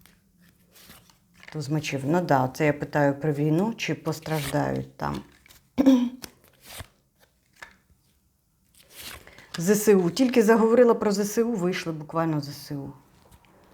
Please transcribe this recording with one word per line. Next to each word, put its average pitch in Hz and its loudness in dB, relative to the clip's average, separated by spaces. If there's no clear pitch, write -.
Туз 143 -8
мечів. 143 -4
Ну 170 0
да, 135 2
це 156 -2
я 147 4
питаю 143 0
про 147 -2
війну, 156 0
чи - -4
постраждають 139 -6
там. - -6
<clears throat> 254 4
З 180 2
С 208 4
У. 175 2
Тільки 247 2
заговорила 226 6
про 208 -2
З 196 -2
С 208 0
У, 240 -2
вийшли 175 -4
буквально 156 -2
З 139 -8
С 143 -12
У. 139 -10